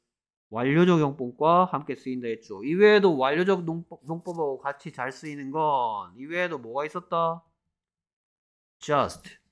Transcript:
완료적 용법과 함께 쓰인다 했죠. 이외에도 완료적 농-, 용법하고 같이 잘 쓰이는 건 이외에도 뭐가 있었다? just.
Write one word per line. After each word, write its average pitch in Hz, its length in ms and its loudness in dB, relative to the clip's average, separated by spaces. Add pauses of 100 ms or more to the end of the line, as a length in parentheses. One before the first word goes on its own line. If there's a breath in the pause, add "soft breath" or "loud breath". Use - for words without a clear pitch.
(520)
완료적 156 480 2
용법과 147 640 0
함께 143 300 -6
쓰인다 127 320 -8
했죠. 110 360 -10
이외에도 190 540 6
완료적 175 460 2
농-, 165 220 -6 (220)
용법하고 165 520 -6
같이 139 320 -10
잘 127 200 -6
쓰이는 143 400 -12
건 120 680 0
이외에도 165 400 -4
뭐가 127 280 -6
있었다? 165 580 -2 (1400)
just. - 580 -2 (140)